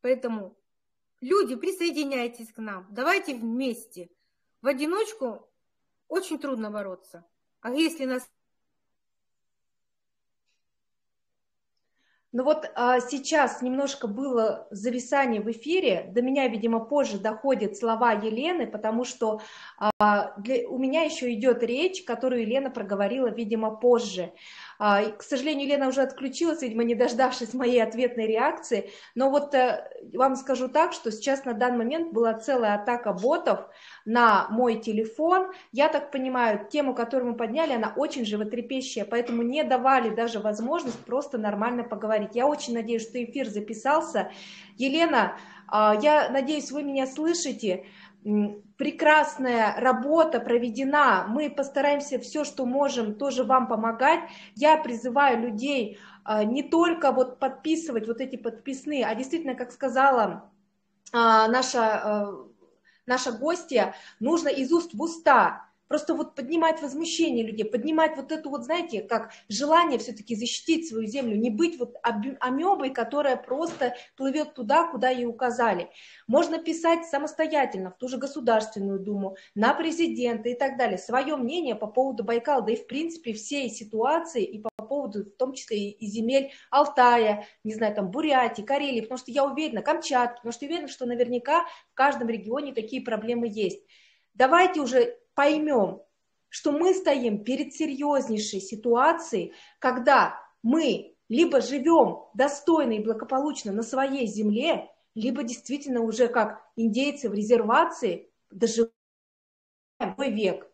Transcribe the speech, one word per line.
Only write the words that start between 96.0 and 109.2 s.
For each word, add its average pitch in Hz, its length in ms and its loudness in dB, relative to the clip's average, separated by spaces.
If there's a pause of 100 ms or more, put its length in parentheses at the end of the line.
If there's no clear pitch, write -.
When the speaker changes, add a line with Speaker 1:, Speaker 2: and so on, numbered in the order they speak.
Speaker 2:
что - 220 -2
мы 349 220 4
стоим 262 500 0
перед 269 300 -4
серьезнейшей 262 840 -2
ситуацией, 233 960 0 (260)
когда 247 600 4 (220)
мы 262 520 0 (140)
либо 277 320 4
живем 262 760 4
достойно 285 600 2
и 208 100 -2
благополучно 240 680 -4
на 214 100 -4
своей 269 440 0
земле, 214 600 0 (260)
либо 240 300 -2
действительно 247 580 -6
уже 226 260 2
как 220 340 0 (140)
индейцы 240 540 0
в 202 40 -6
резервации 220 960 2 (220)
доживаем 220 400 0 (1200)